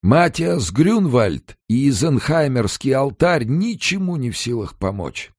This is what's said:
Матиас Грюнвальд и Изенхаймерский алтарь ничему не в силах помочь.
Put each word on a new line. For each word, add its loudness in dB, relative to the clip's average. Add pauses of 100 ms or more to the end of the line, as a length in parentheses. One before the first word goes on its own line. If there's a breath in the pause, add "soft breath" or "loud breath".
Матиас 2
Грюнвальд 0 (120)
и 2
Изенхаймерский 0
алтарь 0
ничему -2
не -4
в -8
силах -6
помочь. -6